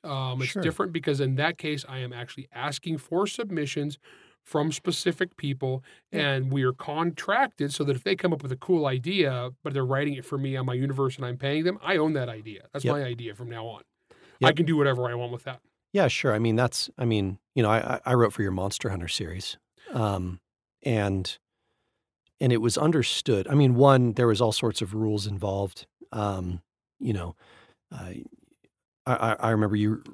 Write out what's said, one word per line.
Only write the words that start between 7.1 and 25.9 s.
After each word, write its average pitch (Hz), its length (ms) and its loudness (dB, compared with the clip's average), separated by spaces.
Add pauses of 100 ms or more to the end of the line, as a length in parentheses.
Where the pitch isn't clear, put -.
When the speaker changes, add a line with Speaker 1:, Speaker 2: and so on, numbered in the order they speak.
Speaker 1:
so 147 100 -2
that 143 120 0
if 127 80 -10
they 196 120 2
come 175 160 0
up 139 100 -2
with 131 100 -6
a 127 40 -2
cool 160 300 2
idea, 131 640 0 (120)
but 143 120 -6
they're 135 100 0
writing 139 300 0
it 131 100 -10
for 139 140 -6
me 135 180 -2
on 127 80 -2
my 127 100 -2
universe 135 420 -2
and 135 100 -6
I'm 123 100 -6
paying 139 280 -2
them, 185 180 -2
I 180 160 0
own 156 160 2
that 123 160 -4
idea. 107 420 -14
That's 139 140 -4
Speaker 2:
Yep. 120 60 4
Speaker 1:
my 143 100 0
idea 120 320 -8
from 117 160 -12
now 113 160 -8
on. 110 160 -14 (580)
Speaker 2:
Yep. - 80 6
Speaker 1:
I 165 40 8
can 156 120 0
do 156 120 2
whatever 123 340 2
I 120 40 -4
want 120 180 -6
with 120 120 -12
that. 127 160 -12 (320)
Speaker 2:
Yeah, 190 160 4
sure. 120 260 2
I 107 40 2
mean, 113 180 4
that's, - 420 0
I 123 80 -2
mean, 98 320 0 (160)
you 131 80 4
know, 107 80 6
I, 113 260 2
I, - 100 -10
I 127 80 2
wrote 117 200 6
for - 80 -4
your 98 100 0
Monster 95 380 -4
Hunter 87 180 -4
series, 90 480 -8 (340)
um, 95 500 -2 (420)
and, 101 560 0 (1000)
and 135 140 4
it 120 60 4
was 113 180 0
understood. 139 720 0
I 143 60 0
mean, 139 220 8
one, 127 360 8
there 120 140 2
was 110 160 4
all 110 100 4
sorts 113 300 -2
of 101 120 -4
rules 107 320 0
involved. 98 600 -4 (260)